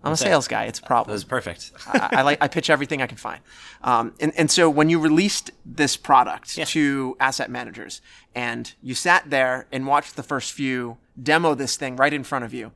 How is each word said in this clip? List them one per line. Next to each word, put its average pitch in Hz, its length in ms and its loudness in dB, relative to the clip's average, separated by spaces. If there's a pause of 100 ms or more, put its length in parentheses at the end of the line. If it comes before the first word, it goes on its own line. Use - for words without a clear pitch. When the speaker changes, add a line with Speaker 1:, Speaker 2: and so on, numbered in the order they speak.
Speaker 1:
I'm 143 60 -2
a - 20 0
Speaker 2:
That's 160 100 0
it. - 40 0
Speaker 1:
sales 165 220 2
guy. 110 180 -2
It's - 140 -10
a - 40 -20
problem. 113 300 0
Speaker 2:
That's 101 100 -6
perfect. - 480 -6 (160)
Speaker 1:
I, - 300 -6
I 135 60 4
like, 143 180 2
I 147 60 2
pitch - 220 -4
everything 143 320 0
I 123 60 -2
can 113 100 -12
find. - 240 -10 (420)
Um, 117 360 0
and, 151 180 0
and 156 120 2
so 170 200 6
when 151 200 4
you 165 100 4
released 160 520 2 (140)
this 131 320 0
product - 600 4
Speaker 2:
Yeah. 160 80 -4
Speaker 1:
to 139 540 0
asset 135 320 0
managers 120 500 -12 (320)
and 117 480 -6
you 127 140 -10
sat 175 340 4
there 131 420 0
and 135 140 -6
watched 139 300 0
the 143 80 -10
first - 300 -6
few 127 440 -4 (240)
demo 156 340 4
this 127 220 -4
thing 131 200 -6
right 143 160 4
in 139 100 -4
front 123 220 -4
of 113 80 -10
you, 120 220 -12